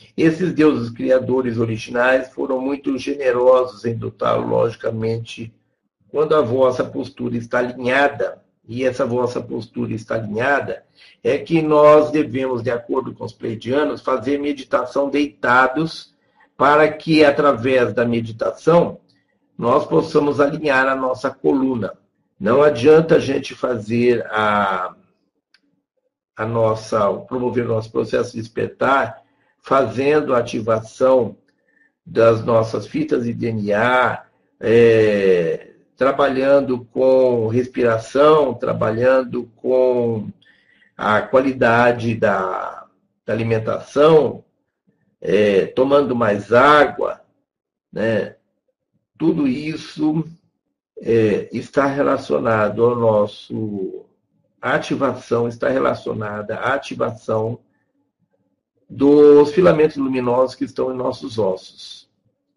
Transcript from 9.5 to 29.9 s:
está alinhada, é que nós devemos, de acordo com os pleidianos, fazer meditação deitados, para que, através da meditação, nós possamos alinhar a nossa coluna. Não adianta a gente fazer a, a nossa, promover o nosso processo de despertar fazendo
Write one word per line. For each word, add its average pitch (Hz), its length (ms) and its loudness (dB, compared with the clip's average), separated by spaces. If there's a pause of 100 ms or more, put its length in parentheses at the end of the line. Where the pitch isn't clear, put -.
está 113 220 -8
alinhada, 113 680 -4 (400)
é 127 140 0
que 165 240 -2
nós 151 500 6
devemos, 131 500 -2
de 117 80 -6
acordo 120 440 -4
com 113 120 -16
os 113 80 -12
pleidianos, 120 680 -4
fazer 131 380 -2
meditação 139 680 -4
deitados, 139 1040 0 (420)
para 151 360 4
que, 156 340 2
através 131 680 2
da 120 120 0
meditação, 117 920 0 (580)
nós 135 300 0
possamos 147 520 0
alinhar 143 480 0
a 135 80 -2
nossa 131 360 -4
coluna. 131 640 -2 (460)
Não 113 220 2
adianta 151 540 4
a - 40 4
gente 139 360 -6
fazer 120 720 -2
a, 101 680 -2 (1400)
a 110 100 -8
nossa, 110 680 0
promover 123 520 -4
o 113 40 -4
nosso 110 220 -4
processo 123 420 -4
de 113 80 -10
despertar 117 800 -4 (400)
fazendo 135 720 0